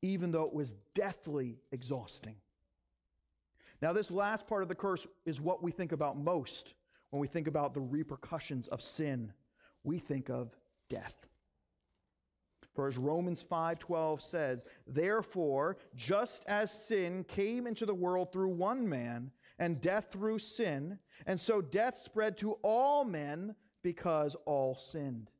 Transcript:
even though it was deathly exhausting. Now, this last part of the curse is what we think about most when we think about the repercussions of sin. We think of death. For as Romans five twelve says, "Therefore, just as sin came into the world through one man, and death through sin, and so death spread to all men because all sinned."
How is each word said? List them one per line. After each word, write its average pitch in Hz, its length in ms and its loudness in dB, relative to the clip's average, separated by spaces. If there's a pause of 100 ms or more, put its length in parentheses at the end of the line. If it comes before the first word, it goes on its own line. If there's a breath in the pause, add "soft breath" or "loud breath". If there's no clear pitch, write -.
even 180 280 0
though 160 140 4
it - 80 0
was 139 220 -2 (200)
deathly 147 640 -2 (140)
exhausting. 123 640 -8 (1400 soft breath)
Now, 165 140 2
this 208 160 2
last 202 360 0
part 202 160 0
of 180 60 -2
the 180 60 -2
curse 190 320 -2 (180)
is 143 160 -2
what 175 220 0
we 170 100 0
think 170 200 -2
about 143 260 0
most 151 560 -2 (360 soft breath)
when 139 100 -2
we 143 60 2
think 156 200 -2
about 143 260 0
the 143 80 -4
repercussions 139 880 -4
of 120 140 -6
sin. 127 500 -2 (520 soft breath)
We 160 140 0
think 135 300 -4
of 123 260 -4 (360)
death. - 240 -6 (1600)
For 139 140 0
as 123 100 -2
Romans 165 420 0
five 165 380 0
twelve 160 420 0
says, 131 460 -2 (200 loud breath)
"Therefore, 165 920 2 (160 loud breath)
just 196 500 0
as 208 260 2
sin 185 540 0
came 233 420 0
into 226 200 -2
the 208 80 2
world 180 380 2
through 190 180 2
one 208 360 2
man, 123 440 -2 (280 soft breath)
and 165 220 2
death 190 320 2
through 220 280 0
sin, 185 580 -2 (260 loud breath)
and 180 160 0
so 214 220 4
death 208 340 2
spread 214 420 -2
to 208 140 0 (100)
all 269 420 6
men 175 520 -4 (240 soft breath)
because 160 540 2 (100)
all 135 320 2
sinned." 131 640 -6